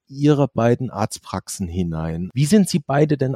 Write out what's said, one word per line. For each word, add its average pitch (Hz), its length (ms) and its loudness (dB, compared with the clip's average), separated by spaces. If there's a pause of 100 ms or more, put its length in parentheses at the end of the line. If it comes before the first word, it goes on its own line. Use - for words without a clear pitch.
Ihre 143 400 2
beiden 120 420 0
Arztpraxen - 800 -6
hinein. 82 680 -4
Wie 139 120 0
sind 190 240 4
Sie 175 100 0
beide 147 380 0
denn 131 180 -2